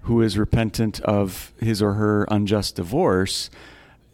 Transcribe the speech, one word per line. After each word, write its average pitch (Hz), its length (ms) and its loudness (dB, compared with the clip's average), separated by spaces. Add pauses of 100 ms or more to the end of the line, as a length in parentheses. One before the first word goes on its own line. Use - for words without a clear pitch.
who 117 200 2
is 101 160 2
repentant 110 640 0
of 101 580 -2
his 113 220 0
or 101 120 2
her 107 360 2
unjust 104 460 0
divorce, 95 760 0 (640)